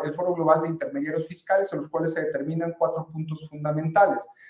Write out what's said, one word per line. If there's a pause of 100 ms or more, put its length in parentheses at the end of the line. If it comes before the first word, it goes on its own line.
el
Foro
Global
de
Intermediarios
Fiscales,
en
los
cuales
se
determinan
cuatro
puntos
fundamentales. (240)